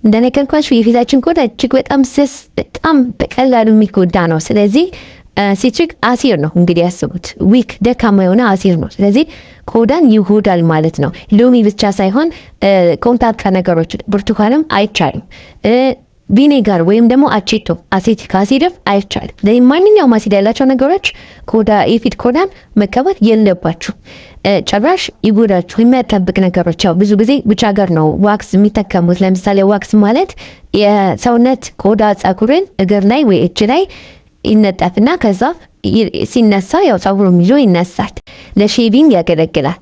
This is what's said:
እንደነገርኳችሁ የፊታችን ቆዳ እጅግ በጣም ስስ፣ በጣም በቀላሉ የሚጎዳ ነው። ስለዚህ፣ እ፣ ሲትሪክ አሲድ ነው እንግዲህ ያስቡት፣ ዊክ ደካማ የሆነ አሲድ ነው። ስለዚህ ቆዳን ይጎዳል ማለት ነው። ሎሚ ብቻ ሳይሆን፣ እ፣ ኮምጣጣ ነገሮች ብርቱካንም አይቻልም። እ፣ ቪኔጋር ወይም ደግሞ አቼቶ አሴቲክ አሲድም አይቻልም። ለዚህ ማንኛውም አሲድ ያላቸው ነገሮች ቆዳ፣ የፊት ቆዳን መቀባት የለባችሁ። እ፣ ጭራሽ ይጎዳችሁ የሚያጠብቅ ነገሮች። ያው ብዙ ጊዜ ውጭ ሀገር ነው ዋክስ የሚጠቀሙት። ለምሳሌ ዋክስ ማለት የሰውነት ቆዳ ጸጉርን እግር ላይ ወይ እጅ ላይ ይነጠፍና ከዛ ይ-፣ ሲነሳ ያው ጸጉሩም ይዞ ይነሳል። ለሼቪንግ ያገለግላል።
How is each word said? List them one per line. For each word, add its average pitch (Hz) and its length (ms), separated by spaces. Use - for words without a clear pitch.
እንደነገርኳችሁ 254 680
የፊታችን 240 480
ቆዳ 330 220
እጅግ 240 300
በጣም 277 320
ስስ፣ 277 280
በጣም - 420
በቀላሉ 247 540
የሚጎዳ 208 480
ነው። 160 140
ስለዚህ፣ 208 460
እ፣ 202 120
ሲትሪክ 262 360
አሲድ 240 340
ነው 151 140
እንግዲህ 175 300
ያስቡት፣ 175 440
ዊክ 220 240
ደካማ 233 380
የሆነ 190 260
አሲድ 190 300
ነው። - 140
ስለዚህ 202 340
ቆዳን 262 400
ይጎዳል 202 560
ማለት 160 340
ነው። 143 120
ሎሚ 240 300
ብቻ 208 200
ሳይሆን፣ 202 360
እ፣ 196 80
ኮምጣጣ 233 540
ነገሮች 180 420
ብርቱካንም 214 640
አይቻልም። 202 520
እ፣ 220 100
ቪኔጋር 214 540
ወይም 214 240
ደግሞ 262 220
አቼቶ 214 380
አሴቲክ 196 420
አሲድም 269 400
አይቻልም። - 520
ለዚህ 220 240
ማንኛውም 330 500
አሲድ 214 200
ያላቸው 208 340
ነገሮች 269 400
ቆዳ፣ 226 240
የፊት 226 300
ቆዳን 302 320
መቀባት 247 440
የለባችሁ። 208 720
እ፣ 196 100
ጭራሽ 294 380
ይጎዳችሁ 202 560
የሚያጠብቅ 233 600
ነገሮች። 175 420
ያው 175 120
ብዙ 202 220
ጊዜ 220 160
ውጭ 208 160
ሀገር 202 300
ነው 156 160
ዋክስ 208 300
የሚጠቀሙት። 190 680
ለምሳሌ 190 440
ዋክስ 196 320
ማለት 233 360
የሰውነት 208 880
ቆዳ 208 240
ጸጉርን 220 460
እግር 196 260
ላይ 240 180
ወይ 202 180
እጅ 175 260
ላይ 285 160
ይነጠፍና 208 720
ከዛ 202 260
ይ-፣ 202 400
ሲነሳ 202 460
ያው 269 160
ጸጉሩም 190 400
ይዞ 180 180
ይነሳል። 190 560
ለሼቪንግ 226 560
ያገለግላል። 160 680